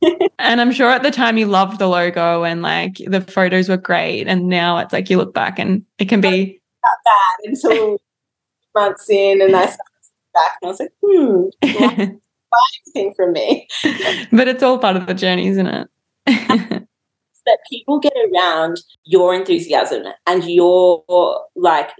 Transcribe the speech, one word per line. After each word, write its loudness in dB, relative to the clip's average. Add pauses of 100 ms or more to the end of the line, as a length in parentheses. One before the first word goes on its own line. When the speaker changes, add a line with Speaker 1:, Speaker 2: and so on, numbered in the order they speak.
Speaker 1:
<laughs> 0
Speaker 2:
And 0
I'm 2
sure 2
at 0
the 0
time 0
you 0
loved 0
the 0
logo 0
and, -4
like, -4 (100)
the -2
photos 0
were 0
great. -4
And 0
now 0
it's -6
like -4
you 2
look -2
back -4
and -2 (160)
it -2
can 2
be -2 (240)
Speaker 1:
Not 0
that 4 (320)
bad -14
until 0 (380)
<laughs> -20
months -2
in, 2
and 4
I 4
started -6 (540)
back 0
and -10
I -8
was -10
like, -10 (100)
"Hmm, 4 (120)
Speaker 2:
<laughs> -12 (200)
Speaker 1:
why 2 (540)
buy 2 (360)
anything -4
from 0
me?" -2 (640)
Speaker 2:
But 4
it's -2
all 2
part 0
of -6
the -4
journey, -2
isn't 0
it? -8 (380)
<laughs> -2 (580)
Speaker 1:
That 2 (100)
people -4
get -2 (220)
around -2 (240)
your 4
enthusiasm -2 (240)
and 0
your, 4 (500)
like, 0